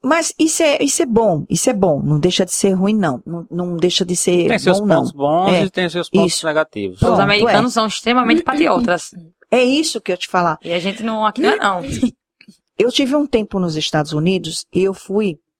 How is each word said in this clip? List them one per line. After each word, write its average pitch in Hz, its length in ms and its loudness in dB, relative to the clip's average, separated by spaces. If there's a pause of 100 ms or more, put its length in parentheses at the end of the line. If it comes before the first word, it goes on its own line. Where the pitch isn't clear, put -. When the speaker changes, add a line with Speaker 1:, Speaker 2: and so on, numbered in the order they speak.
Speaker 1:
Mas 320 320 0
isso 320 280 0
é, 285 180 2
isso - 180 -2
é 330 60 2
bom, 214 420 2
isso 165 220 0
é - 20 0
bom, 180 300 0
não 147 160 2
deixa 180 260 0
de 175 80 -8
ser 196 200 0
ruim, 190 220 0
não. 160 300 -2
Não, 170 240 -12
não 175 280 -6
deixa 180 280 0
de 175 120 -2
ser 175 320 2
Speaker 2:
Tem 226 100 0
seus 185 220 2
Speaker 1:
bom, 214 60 -2
não. 175 100 4
Speaker 2:
pontos 127 160 -2
bons 156 400 2
Speaker 1:
É. 180 120 2
Speaker 2:
e 190 60 -4
tem 180 180 -2
seus 165 220 -6
pontos 185 240 2
Speaker 1:
Isso. - 120 -6
Speaker 2:
negativos. 151 500 -2
Speaker 3:
Os - 100 -6
Speaker 1:
Pronto, 220 140 4
Speaker 3:
americanos 208 520 2
Speaker 1:
é. - 20 -10
Speaker 3:
são 220 120 0
extremamente 240 560 0
patriotas. 254 680 0 (360)
Speaker 1:
É 254 140 2
isso 269 380 0
que - 100 -8
eu 180 60 0
te - 100 -10
falar. 175 380 0
Speaker 3:
E 170 80 -6
a 175 80 -2
gente 196 240 -6
não, 220 200 -2
aqui 214 160 -2
não 370 100 2
é, 415 60 2
não. 190 260 -2 (960)
Speaker 1:
Eu 233 140 2
tive 269 240 0
um 294 120 2
tempo 208 340 -2
nos 165 160 -2
Estados 151 360 -2
Unidos 160 600 -2
e 180 80 2
eu 190 100 0
fui, 196 460 -4 (220)